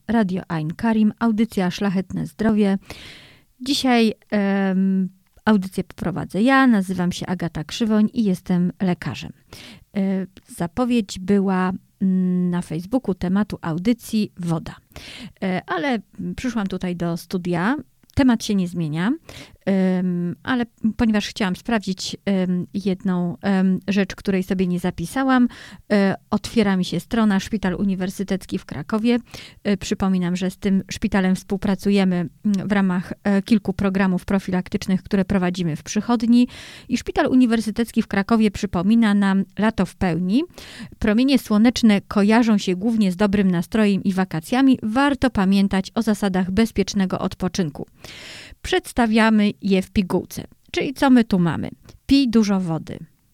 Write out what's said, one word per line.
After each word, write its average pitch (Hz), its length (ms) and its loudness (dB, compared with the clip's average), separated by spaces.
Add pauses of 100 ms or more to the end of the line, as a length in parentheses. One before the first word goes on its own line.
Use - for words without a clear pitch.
Radio 196 400 0
Ain 156 260 -4
Karim, 220 460 2
audycja 214 520 0
Szlachetne 185 560 -4
Zdrowie. 208 500 2 (840)
Dzisiaj, 247 520 2 (160)
em, 190 800 0 (360)
audycję 190 380 0
poprowadzę 160 580 -6
ja, 269 260 6
nazywam 185 440 2
się - 140 -8
Agata 170 380 -4
Krzywoń 214 500 0
i 240 100 0
jestem 180 480 0 (100)
lekarzem. 175 500 -4 (680)
E, 190 280 -2 (220)
zapowiedź 240 720 -2
była, 185 520 0 (300)
mm, 185 480 0
na 175 120 -2
Facebooku 185 540 -4
tematu 190 460 -2
audycji 202 760 -2
woda. 165 380 -6 (680)
E, 185 240 -2
ale 294 320 -2 (360)
przyszłam 226 320 -4
tutaj 185 280 -6
do 170 220 -4
studia. 180 600 -2 (380)
Temat 247 280 4
się 214 120 -2
nie 185 120 0
zmienia, 175 440 -2 (540)
em, 185 760 0
ale 240 220 -2 (320)
ponieważ 220 300 0
chciałam 185 280 -4
sprawdzić, 196 680 -4
em, 185 480 0
jedną, 185 680 -2
em, 190 460 2
rzecz, 196 280 -2
której 190 280 -2
sobie 190 240 -2
nie 175 120 -2
zapisałam, 247 680 0 (440)
e, 196 240 2 (140)
otwiera 202 480 0
mi 180 80 0
się 170 140 -4
strona 214 400 0
Szpital 190 360 -4
Uniwersytecki 190 840 -4
w - 80 -8
Krakowie. 226 520 -2 (460)
E, 202 140 0
przypominam, 185 580 -2
że 185 160 -2
z - 60 -20
tym 196 340 0
szpitalem 190 440 0
współpracujemy, 196 800 0
mm, 190 520 -2
w 196 40 -2
ramach, 190 420 0 (100)
e, 196 180 2
kilku 202 320 0
programów 190 520 0
profilaktycznych, 185 800 -2
które 190 220 0
prowadzimy 180 500 -2
w - 80 -14
przychodni. 240 640 2 (420)
I - 80 0
Szpital 359 300 -2
Uniwersytecki 226 720 2
w - 60 -6
Krakowie 214 440 2
przypomina 208 640 2
nam: 196 300 2 (160)
„Lato 214 260 2
w - 100 -14
pełni. 185 480 0 (560)
Promienie 240 400 2
słoneczne 214 600 4
kojarzą 220 560 2
się 185 180 -2
głównie 208 360 0
z 175 40 -4
dobrym 196 360 2
nastrojem 196 520 0
i 196 100 0
wakacjami. 214 680 2
Warto 269 460 0
pamiętać 196 680 2
o 226 60 0
zasadach 190 500 0
bezpiecznego 196 680 0
odpoczynku”. - 680 -4 (760)
Przedstawiamy 220 880 2 (100)
je 190 200 2
w - 100 -12
pigułce. - 520 -2 (280)
Czyli 320 220 -4
co 277 160 2
my 247 140 8
tu 208 160 2
mamy? 135 300 -2 (360)
Pij 277 240 4
dużo 208 300 2
wody. 165 400 -6 (340)